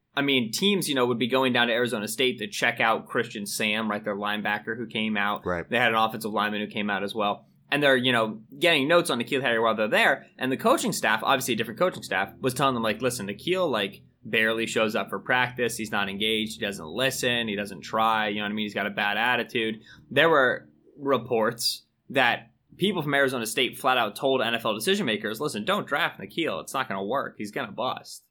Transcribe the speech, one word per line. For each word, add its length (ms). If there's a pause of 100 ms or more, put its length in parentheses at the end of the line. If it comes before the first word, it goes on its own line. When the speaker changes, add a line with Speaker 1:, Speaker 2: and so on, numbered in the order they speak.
(160)
Speaker 1:
I 60
mean, 300
teams, 380
you 60
know, 100
would 140
be 80
going 260
down 140
to 60
Arizona 340
State 320
to 80
check 320
out 260
Christian 400
Sam, 460
right, 120
their 120
linebacker 600
who 100
came 300
out. 280
Speaker 2:
Right. 240
Speaker 1:
They 80
had 140
an 60
offensive 340
lineman 300
who 60
came 220
out 140
as 100
well. 320 (240)
And 140
they're, 140
you 140
know, 300 (160)
getting 300
notes 220
on 100
N'Keal 220
Harry 180
while 160
they're 120
there. 400 (100)
And 140
the 60
coaching 360
staff, 300
obviously 320
a 20
different 220
coaching 240
staff, 360
was 140
telling 220
them, 80
like, 180
"Listen, 260
N'Keal, 420
like, 320 (220)
barely 440
shows 280
up 140
for 100
practice. 560
He's 160
not 160
engaged. 520
He 60
doesn't 220
listen. 600
He 80
doesn't 260
try. 480
You 80
know 60
what 80
I 20
mean? 120
He's 80
got 140
a 40
bad 260
attitude." 640 (300)
There 180
were 400 (280)
reports 840 (280)
that 400 (260)
people 240
from 120
Arizona 340
State 300
flat 200
out 180
told 260
N 120
F 120
L 100
decision 320
makers, 340
"Listen, 240
don't 220
draft 320
N'Keal. 420
It's 120
not 140
gonna 160
work. 360
He's 120
gonna 200
bust. 600